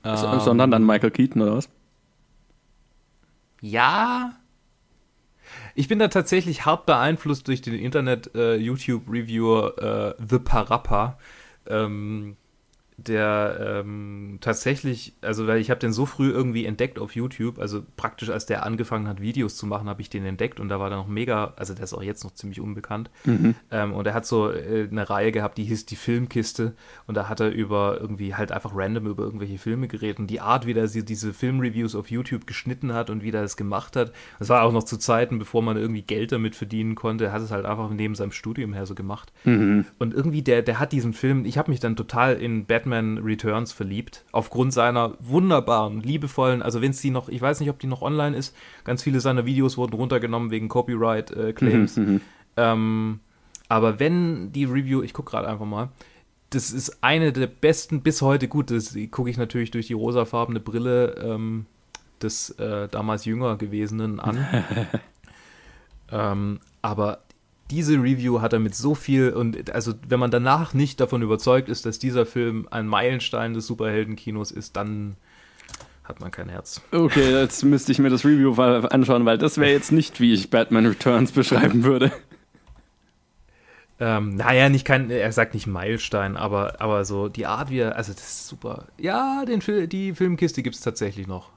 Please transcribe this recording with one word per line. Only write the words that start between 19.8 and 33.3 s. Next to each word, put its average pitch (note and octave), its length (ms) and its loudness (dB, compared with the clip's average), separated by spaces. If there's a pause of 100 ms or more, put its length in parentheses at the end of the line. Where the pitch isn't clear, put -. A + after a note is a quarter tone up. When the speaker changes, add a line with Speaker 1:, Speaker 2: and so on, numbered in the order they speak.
Speaker 2:
hab G2+ 100 -8
ich G2+ 100 -12
den G2 160 -8
entdeckt G2 360 -6
und G2+ 80 -8
da G2 100 -4
war G2 80 -4
der G2 120 -6
noch F#2+ 100 -8
mega, G#2+ 480 -2
also G2 160 -10
der A2 100 -10
ist - 100 -10
auch - 80 -10
jetzt G2+ 220 -8
noch F#2 120 -14
ziemlich G2 260 -12
unbekannt. G#2 480 -10 (160)
Speaker 1:
Mhm. A#2 300 4 (140)
Speaker 2:
Ähm, G#2 240 -2
und G2+ 140 -4
er G#2 60 -2
hat A#2 120 -4
so, G#2+ 240 2
äh, G#2 400 -4
eine G2+ 200 -4
Reihe G#2 240 2
gehabt, G#2 240 -2
die G#2+ 80 -4
hieß A2 220 -6
Die - 100 -12
Filmkiste A#2+ 760 -2 (320)
und G#2+ 100 -8
da G2+ 120 -2
hat G#2+ 140 -4
er G#2+ 80 2
über G2+ 500 0
irgendwie G#2 340 -6
halt G#2 200 -4
einfach - 200 -8
random G#2+ 340 -2
über G#2 180 -4
irgendwelche G2+ 320 -8
Filme A#2+ 320 -4
geredet G#2+ 300 -6
und G2+ 80 -4
die G#2+ 120 -6
Art, A#2 260 0
wie A#2+ 80 -2
der A2 140 2
sie G#2+ 160 -4
diese G#2+ 300 -6
Filmreviews A#2+ 640 -2
auf G2+ 140 -8
YouTube A#2+ 380 -6
geschnitten B2 460 -6
hat A#2 160 -4
und G#2+ 140 -6
wie A2 80 -4